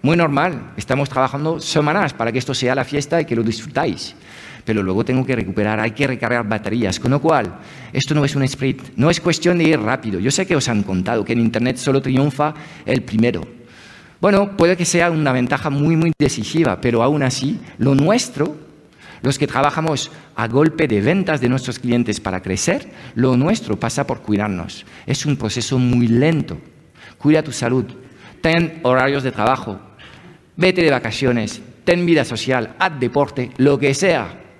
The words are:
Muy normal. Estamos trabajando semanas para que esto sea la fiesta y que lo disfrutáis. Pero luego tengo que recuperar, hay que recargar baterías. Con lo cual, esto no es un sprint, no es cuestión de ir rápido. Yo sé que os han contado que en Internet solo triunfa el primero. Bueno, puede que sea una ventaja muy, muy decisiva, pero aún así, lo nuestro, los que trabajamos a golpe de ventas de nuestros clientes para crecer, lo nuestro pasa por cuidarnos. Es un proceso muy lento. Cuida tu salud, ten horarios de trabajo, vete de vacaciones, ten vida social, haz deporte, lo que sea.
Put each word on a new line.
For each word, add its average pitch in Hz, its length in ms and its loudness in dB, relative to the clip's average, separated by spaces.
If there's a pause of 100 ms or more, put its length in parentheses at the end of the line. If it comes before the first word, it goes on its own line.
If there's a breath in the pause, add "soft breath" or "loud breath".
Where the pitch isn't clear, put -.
Muy 156 120 4
normal. 151 600 0
Estamos 135 320 -2
trabajando 143 500 0
semanas 156 540 0
para 117 180 -2
que 117 60 -2
esto 131 160 -4
sea 127 220 0
la 127 100 0
fiesta 143 340 -2
y 160 60 0
que 120 100 -2
lo 117 60 0
disfrutáis. 113 720 -4 (480 loud breath)
Pero 107 200 0
luego 95 200 0
tengo 127 220 0
que 131 100 -2
recuperar, 107 440 -2
hay 110 100 0
que 139 160 -2
recargar 120 420 -2
baterías. 104 520 -2
Con 123 100 -4
lo 131 100 2
cual, 127 380 0 (340 loud breath)
esto 135 220 -2
no 151 100 2
es 143 120 -2
un 139 80 0
sprint, - 520 -4
no 123 140 4
es - 100 0
cuestión 180 380 2
de 165 60 2
ir 160 160 4
rápido. 110 400 -2
Yo 110 100 0
sé 185 160 0
que 190 100 0
os 131 140 0
han 107 140 2
contado 95 420 0
que 113 80 -2
en 120 60 2
Internet 117 380 0
solo 135 220 0
triunfa 143 540 0 (320 loud breath)
el 127 160 2
primero. 110 400 0 (800 loud breath)
Bueno, 196 340 2
puede 175 220 4
que 180 80 0
sea 175 240 2
una 156 220 2
ventaja 127 400 0
muy, 147 240 2
muy 160 240 2
decisiva, 131 600 0
pero 117 220 2
aún 143 220 2
así, 131 360 -2 (200 loud breath)
lo 135 160 4
nuestro, 160 600 0 (680 loud breath)
los 135 160 0
que 147 80 0
trabajamos 147 640 0 (240 loud breath)
a 113 120 -2
golpe 156 400 2
de 107 140 2
ventas 156 400 0
de 123 80 2
nuestros 127 300 -2
clientes 120 400 0
para 92 240 -4
crecer, 95 440 -2 (280 loud breath)
lo 127 220 2
nuestro 147 420 0
pasa 135 260 -2
por 123 160 -6
cuidarnos. 104 640 -4 (220 loud breath)
Es - 180 -4
un 147 120 0
proceso 127 420 -2
muy 123 280 2
lento. 123 520 2 (580 loud breath)
Cuida 151 240 4
tu 151 100 -8
salud, 123 340 0 (560 loud breath)
ten 165 420 2
horarios 131 400 2
de 131 80 -2
trabajo, 110 480 -2 (760 loud breath)
vete 180 280 2
de 156 80 6
vacaciones, 120 720 -2 (200)
ten 175 220 2
vida 160 180 4
social, 123 540 -2
haz 175 220 0
deporte, 127 580 0
lo 139 220 4
que 139 160 2
sea. 147 420 0 (220)